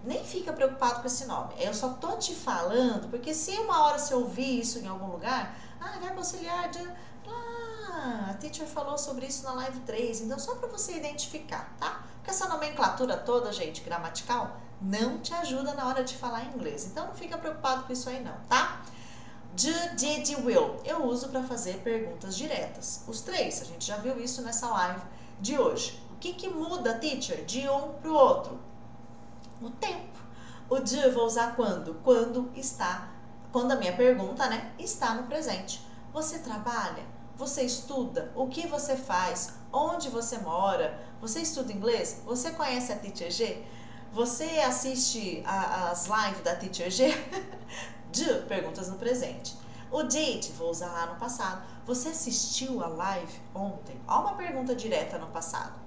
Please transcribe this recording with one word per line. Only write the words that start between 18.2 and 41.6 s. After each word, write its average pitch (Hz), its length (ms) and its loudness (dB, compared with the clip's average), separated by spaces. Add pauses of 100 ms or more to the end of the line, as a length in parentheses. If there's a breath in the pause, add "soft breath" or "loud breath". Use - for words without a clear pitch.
não, 175 140 -8 (120)
tá? - 340 4 (680 loud breath)
Do, 330 440 2
did 285 340 2
e 285 60 -2
will 220 480 4
eu 311 200 0
uso 247 240 0
pra 262 140 0
fazer 214 360 -2
perguntas 196 580 -2
diretas. - 720 -4
Os 226 140 -6
três, 339 400 0
a - 40 -8
gente 170 200 -8
já 208 120 -2
viu 240 220 -2
isso 240 220 -4
nessa 233 280 -2
live 190 340 2 (380 loud breath)
de 262 180 2
hoje. - 420 4 (120)
O - 40 -12
que 349 160 -6
que 381 160 -6
muda, 320 460 0
teacher, 233 500 -2
de 262 240 -2
um 277 260 2
pro 320 200 -2
outro? - 560 8 (920)
O 226 60 -6
tempo. - 500 -6 (520 loud breath)
O 269 80 6
do 262 180 2
eu 269 160 10
vou 233 140 6
usar 233 280 4
quando? 170 480 2
Quando 247 540 6
está, 185 540 -2 (420)
quando 247 200 6
a 262 40 8
minha 180 180 2
pergunta, 247 540 6
né, 226 300 -2
está 254 340 0
no 247 120 -2
presente. 247 640 -4 (280 loud breath)
Você 311 240 -2
trabalha? 220 680 -2 (320)
Você 269 260 -2
estuda? - 720 0
O 254 140 2
que 339 180 -2
você 294 300 0
faz? - 580 0 (160)
Onde 302 380 2
você 233 300 -2
mora? 175 600 2 (220 loud breath)
Você 226 200 -2
estuda 254 320 -2